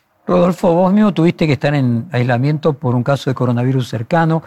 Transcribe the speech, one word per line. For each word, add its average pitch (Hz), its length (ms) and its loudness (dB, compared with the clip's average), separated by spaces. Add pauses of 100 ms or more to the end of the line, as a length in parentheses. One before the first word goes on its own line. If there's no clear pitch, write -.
(260)
Rodolfo, 180 480 0
vos 180 180 2
mismo 208 220 2
tuviste 170 320 0
que 151 80 2
estar 143 220 -2
en 120 360 0
aislamiento 131 640 0
por 123 220 -2
un 123 80 0
caso 139 260 -2
de 127 60 -2
coronavirus 123 520 -2
cercano. 160 600 0